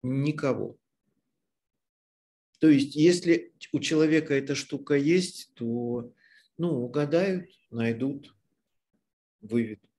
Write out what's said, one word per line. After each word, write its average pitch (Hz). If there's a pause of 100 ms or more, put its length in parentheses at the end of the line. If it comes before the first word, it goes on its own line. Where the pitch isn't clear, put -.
Никого. 135 (1900)
То 160
есть, 139
если 170 (200)
у 135
человека 156
эта 139
штука 139
есть, 165
то, 120 (440)
ну, 170 (160)
угадают, 160 (200)
найдут, 117 (1080)
выведут. 110